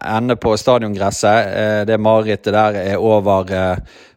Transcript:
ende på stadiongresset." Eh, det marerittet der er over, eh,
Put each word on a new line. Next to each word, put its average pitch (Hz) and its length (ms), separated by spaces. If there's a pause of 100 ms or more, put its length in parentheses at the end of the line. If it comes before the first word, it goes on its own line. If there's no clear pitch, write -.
(160)
ende 120 200
på 110 200
stadiongresset." 107 920
Eh, 107 380
det 107 160
marerittet 107 560
der 107 240
er 98 160
over, 98 560
eh, 92 240 (400)